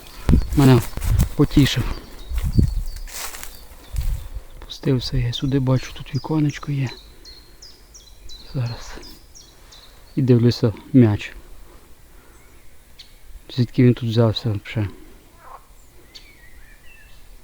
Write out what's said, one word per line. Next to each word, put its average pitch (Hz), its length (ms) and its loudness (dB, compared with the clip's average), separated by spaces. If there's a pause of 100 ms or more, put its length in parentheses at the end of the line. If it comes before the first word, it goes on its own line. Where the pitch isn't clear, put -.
(580)
мене... 131 240 8 (540)
Потішив. 139 480 4 (2750)
Спустився - 560 -4
я 120 160 0
сюди, 139 260 -2
бачу, 127 340 0
тут - 220 -12
віконечко 147 560 -2
є. 135 180 -2 (1600)
Зараз. 120 400 -8 (1200)
І 156 60 0
дивлюся, 120 520 4 (200)
м'яч. 113 400 6 (2250)
Звідки 127 280 2
він 123 100 8
тут 117 160 -2
взявся 110 560 0
взагалі? 104 240 -4 (2500)